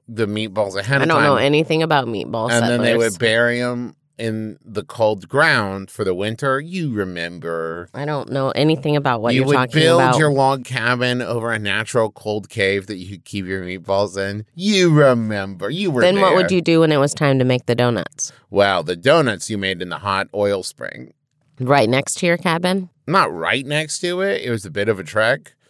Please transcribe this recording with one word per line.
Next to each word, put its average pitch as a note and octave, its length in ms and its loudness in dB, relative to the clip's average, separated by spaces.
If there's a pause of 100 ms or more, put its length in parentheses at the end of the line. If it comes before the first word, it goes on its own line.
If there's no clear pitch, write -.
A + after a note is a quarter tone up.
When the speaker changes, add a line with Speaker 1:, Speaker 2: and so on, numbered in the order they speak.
Speaker 1:
the A2+ 200 -2
meatballs G#2 480 -2
ahead A#2+ 260 0
Speaker 2:
I D3 40 2
Speaker 1:
of E3 40 0
Speaker 2:
don't D#3+ 80 4
Speaker 1:
time. A#2 80 4
Speaker 2:
know C#3 120 4
anything D3+ 440 2
about D3+ 260 2
meatball A2 440 -4
Speaker 1:
And A#2 180 2
then A#2+ 120 2
they A#2+ 100 2
Speaker 2:
settlers. A2+ 220 2
Speaker 1:
would E2+ 60 -12
bury A#2+ 440 2
'em B2 320 -6 (240)
in A2 440 -6
the G#2 200 -8
cold G#2+ 440 -2
ground A2+ 640 0
for - 140 -6
the F#2 100 0
winter. A2+ 460 -2
You E3 340 -6
remember. E2+ 1000 -6
Speaker 2:
I C#3+ 100 -8
don't D3 260 -6
know C3+ 200 -2
anything D3+ 440 0
about C3+ 280 0
what A#2+ 100 0
Speaker 1:
You C3 60 2
Speaker 2:
you're C3+ 80 2
Speaker 1:
would C#3+ 80 4
Speaker 2:
talking B2+ 260 2
Speaker 1:
build E3 220 6
Speaker 2:
about. B2+ 160 4
Speaker 1:
your D3+ 120 4
log C3+ 340 0
cabin B2 540 0
over A#2 320 -4
a A2 60 -2
natural G#2+ 540 0
cold G#2+ 360 -6
cave G2 380 0
that G2+ 120 -10
you F2+ 120 -14
could G2 160 -16
keep G2 220 -8
your F#2+ 160 -6
meatballs F#2+ 560 -2
in. G2+ 340 -6
You F3+ 400 2
remember. G#2+ 760 2
You F#3 180 -2
were B2+ 120 0
Speaker 2:
Then F#3+ 200 4
what F#3 80 4
Speaker 1:
there. F3+ 80 4
Speaker 2:
would F3+ 140 2
you F3+ 100 2
do E3 200 4
when D#3 100 4
it D3 60 2
was C#3 180 2
time C#3 240 2
to B2+ 60 2
make B2+ 200 0
the A#2+ 80 0
donuts? A#2+ 580 -2 (200)
Speaker 1:
Well, F#2+ 320 4
the F2 120 -4
donuts B2 540 2
you A2 80 -4
made F#2+ 240 -4
in F2+ 80 -8
the D#2 80 -8
hot G2 380 -2
oil G2+ 260 0
spring. - 540 -14 (440)
Speaker 2:
Right C3 280 4
next C3 280 0
to - 100 -4
your E3+ 120 2
cabin? F3+ 520 -2 (160)
Speaker 1:
Not E3 280 2
right F#2 300 -2
next D3 360 -6
to F3+ 220 -4
it. G3 200 -2
It B2 80 -6
was A2 160 -4
a F2+ 60 -14
bit G2+ 180 -2
of G#2 100 2
a F#2 40 -8
trek, A2 500 0 (160)